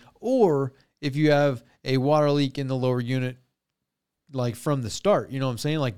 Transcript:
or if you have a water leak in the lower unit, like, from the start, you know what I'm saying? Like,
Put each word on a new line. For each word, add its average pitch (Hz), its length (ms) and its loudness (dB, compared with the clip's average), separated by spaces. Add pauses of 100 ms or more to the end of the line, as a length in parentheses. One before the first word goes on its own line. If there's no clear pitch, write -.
(200)
or 185 520 2 (280)
if 143 140 -4
you 151 160 4
have 143 320 2 (220)
a 131 140 0
water 147 320 2
leak 143 280 0
in 135 80 -4
the 131 80 -4
lower 127 260 0
unit, 127 360 -4 (960)
like, 123 240 -4
from 139 260 -2
the 110 80 -6
start, 175 400 0
you 135 80 -8
know 135 80 -2
what 127 60 -2
I'm 110 60 -8
saying? 151 200 -2
Like, 127 200 -2